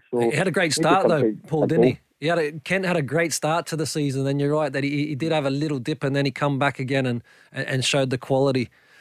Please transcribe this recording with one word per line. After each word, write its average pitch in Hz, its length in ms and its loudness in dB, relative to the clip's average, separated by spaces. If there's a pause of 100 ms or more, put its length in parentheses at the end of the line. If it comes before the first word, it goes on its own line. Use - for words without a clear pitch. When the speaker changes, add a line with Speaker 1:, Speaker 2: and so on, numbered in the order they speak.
(100)
Speaker 1:
So 120 100 0
Speaker 2:
He 117 160 2
had 180 100 2
a 185 40 -2
great 165 260 0
Speaker 1:
maybe 165 100 2
Speaker 2:
start, 180 220 4
though, 156 120 2
Speaker 1:
something 110 260 0
Speaker 2:
Paul, 151 180 0
Speaker 1:
a - 20 0
Speaker 2:
didn't 123 180 4
he? 135 80 4
Speaker 1:
goal. 143 60 -8 (220)
Speaker 2:
He 143 60 -4
had 170 120 2
a, 151 220 -2
Kent 185 240 -2
had 175 140 0
a 151 40 0
great 151 300 0
start 160 360 0
to 165 80 -6
the 151 100 -4
season, 139 380 -2
then 139 140 0
you're 143 140 0
right 151 200 0
that 139 120 -2
he, 143 220 0
he 151 80 -4
did 160 180 -2
have 151 140 0
a 135 40 0
little 143 280 -2
dip 147 260 -4
and 135 100 0
then 139 120 2
he 135 40 -2
come 143 280 0
back 139 200 0
again 135 280 -2
and, 120 160 -2 (300)
and, 135 140 -8
and 131 180 -2
showed 135 260 2
the 127 80 -2
quality 131 500 2 (320)